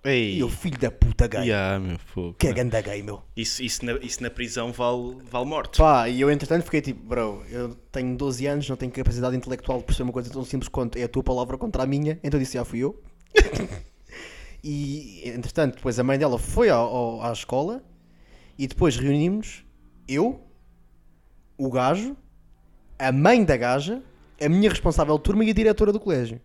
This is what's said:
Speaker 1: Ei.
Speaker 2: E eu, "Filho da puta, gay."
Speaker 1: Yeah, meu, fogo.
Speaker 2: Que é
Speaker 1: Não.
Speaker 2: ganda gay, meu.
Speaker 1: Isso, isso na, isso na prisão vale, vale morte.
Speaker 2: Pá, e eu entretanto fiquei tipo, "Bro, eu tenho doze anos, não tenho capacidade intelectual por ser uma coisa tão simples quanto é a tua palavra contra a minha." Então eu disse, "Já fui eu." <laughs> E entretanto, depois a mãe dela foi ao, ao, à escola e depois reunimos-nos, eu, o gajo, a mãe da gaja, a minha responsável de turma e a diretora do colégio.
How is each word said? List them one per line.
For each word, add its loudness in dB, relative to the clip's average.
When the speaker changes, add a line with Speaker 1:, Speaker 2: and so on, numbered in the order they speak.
Speaker 1:
Ei. 2
Speaker 2:
E 0
eu, 2
"Filho -4
da 0
puta, 4
gay." -2
Speaker 1:
Yeah, 2
meu, -4
fogo. -8
Speaker 2:
Que 2
é 4
Speaker 1:
Não. 0
Speaker 2:
ganda 0
gay, -8
meu. -12
Speaker 1:
Isso, -6
isso -4
na, -2
isso -8
na -6
prisão -6
vale, -2
vale -4
morte. -4
Speaker 2:
Pá, 8
e -2
eu 6
entretanto 2
fiquei 0
tipo, -8
"Bro, -4
eu -8
tenho -4
doze -4
anos, -2
não -4
tenho -6
capacidade -4
intelectual -6
por -2
ser -6
uma -4
coisa -8
tão -8
simples -6
quanto -6
é -4
a -4
tua -4
palavra -2
contra -4
a 0
minha." -2
Então 0
eu 2
disse, -6
"Já -2
fui -6
eu." -4
<laughs> 2
E -6
entretanto, -2
depois -2
a 2
mãe 2
dela 2
foi 2
ao, 4
ao, -2
à -2
escola -4
e -4
depois 2
reunimos-nos, 0
eu, 0
o -2
gajo, 0
a 0
mãe 6
da 4
gaja, -2
a 0
minha 6
responsável 2
de -2
turma 4
e 4
a 2
diretora 4
do 0
colégio. -2